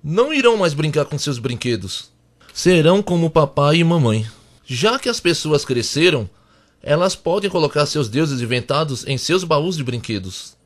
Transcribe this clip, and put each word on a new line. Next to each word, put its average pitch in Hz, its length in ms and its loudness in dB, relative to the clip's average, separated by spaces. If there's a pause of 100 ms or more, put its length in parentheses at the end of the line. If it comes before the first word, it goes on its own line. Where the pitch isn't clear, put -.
não 214 300 0
irão 240 220 2
mais 180 180 0
brincar 151 320 -2
com 147 120 -8
seus 135 220 -4
brinquedos. 113 720 -6 (420)
Serão 175 480 4
como 170 280 0
papai 151 480 2
e 170 60 4
mamãe. 123 420 2 (380)
Já 202 360 -2
que 254 100 -4
as 226 100 -4
pessoas 156 460 0
cresceram, 135 640 0 (540)
elas 175 320 0
podem 196 340 -2
colocar 151 360 2
seus 143 220 -2
deuses 135 340 0
inventados 127 680 -2
em 135 100 -2
seus 180 260 0
baús 160 320 0
de 147 80 -6
brinquedos. 110 720 -8 (100)